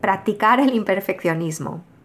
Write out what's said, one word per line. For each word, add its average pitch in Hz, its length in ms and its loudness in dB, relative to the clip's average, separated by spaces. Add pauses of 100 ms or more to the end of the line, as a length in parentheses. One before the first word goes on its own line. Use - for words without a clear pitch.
practicar 214 600 2
el 269 140 2
imperfeccionismo. 170 1080 -2 (220)